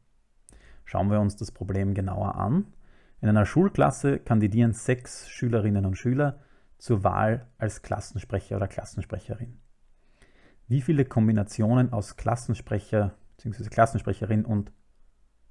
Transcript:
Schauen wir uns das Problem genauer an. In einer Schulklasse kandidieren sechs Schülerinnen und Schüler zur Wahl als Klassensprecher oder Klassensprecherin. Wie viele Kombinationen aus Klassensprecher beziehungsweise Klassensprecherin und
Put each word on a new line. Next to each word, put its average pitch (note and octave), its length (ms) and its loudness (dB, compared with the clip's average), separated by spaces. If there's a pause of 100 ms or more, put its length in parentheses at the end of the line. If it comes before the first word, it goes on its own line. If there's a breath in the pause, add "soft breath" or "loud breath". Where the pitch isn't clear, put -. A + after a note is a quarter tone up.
(840 soft breath)
Schauen F#2+ 260 -2
wir G#2 120 2
uns G2+ 140 0
das - 140 -8
Problem G2 440 -2
genauer G2 400 -4
an. A#2 320 0 (560 soft breath)
In G#2+ 80 4
einer G#2 160 6
Schulklasse C#3+ 720 2
kandidieren A2 560 2
sechs - 560 -6
Schülerinnen G#2 560 0
und F#2+ 100 -2
Schüler C#3 440 -2 (380 soft breath)
zur G2+ 260 0
Wahl G#2+ 420 2 (120)
als - 240 -6
Klassensprecher - 760 -6
oder G2 100 -2
Klassensprecherin. - 920 -10 (1080 soft breath)
Wie C3 140 2
viele C#3 240 2
Kombinationen A2+ 880 2
aus G#2+ 240 -6
Klassensprecher G#2+ 1000 -2 (180)
beziehungsweise G#2+ 320 -10
Klassensprecherin G#2+ 800 0
und G#2 260 -2 (800)